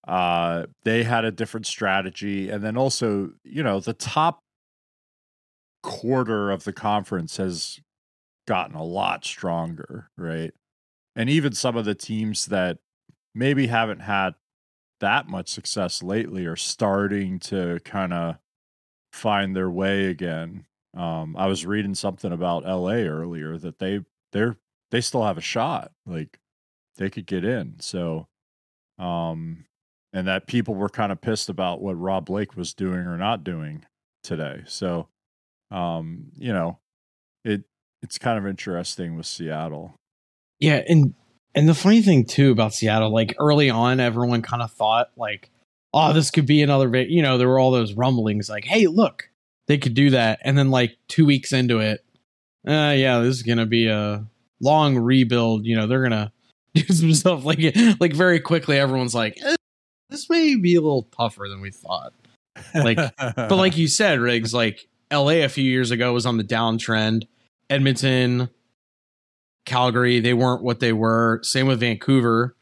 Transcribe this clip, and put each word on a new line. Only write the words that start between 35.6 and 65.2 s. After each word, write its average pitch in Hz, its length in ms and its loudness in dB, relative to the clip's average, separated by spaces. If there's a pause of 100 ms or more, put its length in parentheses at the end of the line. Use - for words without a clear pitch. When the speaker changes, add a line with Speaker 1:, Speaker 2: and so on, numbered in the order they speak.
Speaker 1:
um, 85 680 -8
you 120 160 -6
know, 87 260 -4 (640)
it, 104 200 -4 (380)
it's - 160 -14
kind 117 200 -2
of 98 100 -6
interesting 87 720 -8
with 80 80 -12
Seattle. 78 720 -10 (640)
Speaker 2:
Yeah, 147 280 4
and, 147 260 6 (400)
and 147 140 6
the 165 60 8
funny 208 280 6
thing, 170 220 6
too, 135 280 4
about 110 220 2
Seattle, 110 400 0
like, 113 260 2
early 147 300 4
on, 120 300 2
everyone 120 420 0
kinda 120 280 -6
thought, 113 480 0
like, 104 320 -10 (440)
"Oh, 151 200 4
this 156 180 2
could 151 140 2
be 147 160 6
another," 139 260 4
va-, 127 220 0
you 170 120 4
know, 131 160 2
there 127 120 4
were 131 100 4
all 131 120 6
those 113 220 0
rumblings, 110 560 0
like, 104 160 -10
"Hey, 202 220 4
look, 185 420 0 (380)
they 147 100 4
could 131 180 0
do 139 160 6
that." 113 320 2
And 135 140 2
then, 135 140 4
like, 123 260 2 (120)
two 160 160 6
weeks 139 260 2
into 123 280 2
it, 107 260 -2 (600)
"Uh, 147 300 2
yeah, 131 240 4
this 127 160 2
is 120 80 -10
gonna 117 220 2
be 113 220 2
a 104 380 -2 (360)
long 143 360 4
rebuild." 117 680 2
You 113 100 2
know, 110 120 2
they're 131 160 2
gonna 107 280 0 (220)
<laughs> - 220 -20
do 156 80 4 (100)
some 160 200 4
stuff. 156 300 2
Like, 156 160 0 (400)
like, 170 140 2
very 170 260 4
quickly, 151 380 0
everyone's 131 380 0
like, 110 280 -2
"Eh, 302 120 0 (540)
this 294 200 -12
may 320 260 4
be 175 200 4
a 170 60 6
little 139 220 0 (140)
tougher 107 320 -4
than 98 120 -12
we 98 100 -10
thought." 78 420 -10 (600)
Like, 117 240 4
Speaker 1:
<laughs> 147 200 -2
Speaker 2:
but 120 380 -4
like 190 220 4
you 160 100 2
said, 160 320 2
Riggs, 117 340 0
like, 113 340 -2 (240)
L 143 180 2